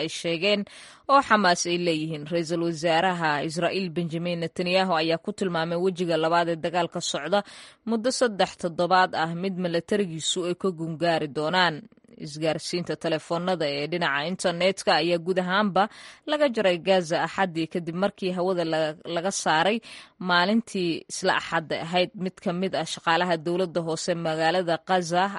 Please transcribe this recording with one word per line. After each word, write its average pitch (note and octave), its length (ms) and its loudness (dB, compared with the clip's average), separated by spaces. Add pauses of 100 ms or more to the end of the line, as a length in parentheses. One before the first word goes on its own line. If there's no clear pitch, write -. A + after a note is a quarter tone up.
ay D#3+ 80 -4
sheegeen F#3+ 560 -2 (440)
oo C#4 120 8
Xamaas G#3 480 4
ay F3 160 2
leeyihiin. D#3 400 -2
Ra-iisul E3+ 400 -2
wasaaraha E3 800 0
Israa'iil E3+ 480 -2
Benjamin E3+ 480 -4
Netanyahu F3+ 560 0
ayaa D#3+ 240 0
ku - 160 -8
tilmaamay E3+ 400 -2
wejiga F3 400 0
labaad E3 320 2
ee E3+ 80 -2
dagaalka E3+ 480 -2
socda F3 400 -2 (400)
muddo A3+ 240 -2
saddex G#3+ 480 2
toddobaad F3 560 2
ah D#3+ 240 -2
mid F#3 240 -4
milatarigiisu E3+ 800 -2 (100)
ay F3 80 -2
ka G3 160 -2
gungaari D#3+ 560 -2
doonaan. D#3 480 0 (380)
Isgaarsiinta D#3 800 -4
telefoonada E3+ 720 -2
ee C#3+ 240 -2
dhinaca D#3 400 0
internetka F#3 640 0
ayaa E3+ 240 2
guud F3 200 -2
ahaanba F#3 440 2 (440)
laga D4 200 2
jaray G3+ 320 2
Gaza F3 440 2
Axaddii E3 440 -2
kadib E3+ 320 -6
markii G3 320 -2
hawada F3+ 340 0
la-, D#3 380 0
laga E3+ 320 -2
saaray F3 420 2 (460)
maalintii F3+ 680 2 (160)
isla F#3 280 0
Axadda D#3 460 -2
ahayd. F3+ 320 0
Mid F3+ 240 -6
ka - 160 -4
mid F#3 240 -2
ah D#3+ 80 -2
shaqaalaha E3+ 500 0
dowladda F3 460 -2
hoose D#3+ 320 -2
magaalada E3 640 0 (100)
Gaza F3+ 360 2 (160)